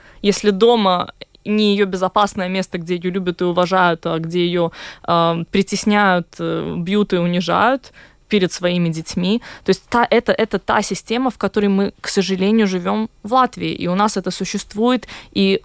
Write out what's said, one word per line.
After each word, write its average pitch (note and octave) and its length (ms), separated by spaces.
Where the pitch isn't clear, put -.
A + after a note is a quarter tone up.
если G3+ 280
дома G3+ 640
не G#3 300
её G3+ 120
безопасное F#3 600
место, F#3 300
где E3+ 180
её F3+ 140
любят F3+ 320
и - 20
уважают, F3 600
а E3 120
где E3+ 280
её, F3 240
э, E3+ 440
притесняют, G3 800
э, E3 400
бьют G3 340
и F3+ 60
унижают F3 760
перед F#3 240
своими F3 380
детьми. F3+ 500
То - 60
есть - 180
та, A#3+ 220
это, A3 220
это A3 260
та - 240
система, A#3 480
в - 80
которой G3+ 300
мы, G3 240
к - 60
сожалению, G3 580
живём F#3+ 420
в G#3 100
Латвии, B3 400
и - 160
у F3 60
нас G#3 240
это F#3 120
существует, G#3 800
и F#3+ 320